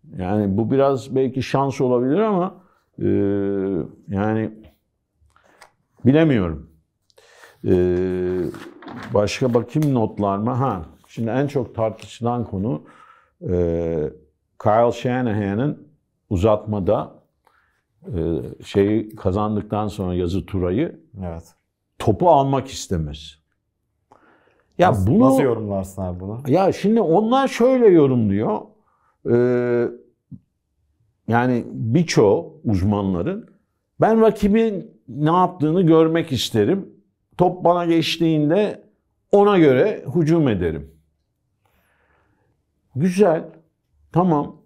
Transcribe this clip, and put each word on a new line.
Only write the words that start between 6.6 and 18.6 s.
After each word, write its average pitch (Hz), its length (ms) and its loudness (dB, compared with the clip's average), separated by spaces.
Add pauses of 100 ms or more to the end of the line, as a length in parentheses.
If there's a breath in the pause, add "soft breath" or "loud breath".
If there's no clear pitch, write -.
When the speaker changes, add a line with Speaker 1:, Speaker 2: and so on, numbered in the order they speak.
Speaker 1:
E, 98 60 4 (1400)
başka 113 400 0
bakayım 139 400 0
notlarıma. 107 680 0
Ha, 104 260 -2 (220)
şimdi 113 220 -6
en 135 180 -2
çok 135 280 -6
tartışılan 113 680 -4
konu, 110 400 -6 (580 soft breath)
e, 85 680 -2 (540)
Kyle 117 280 4
Shanahan'ın 117 960 -4 (420)
uzatmada, 104 920 -2 (840)
e, 82 340 -4 (220)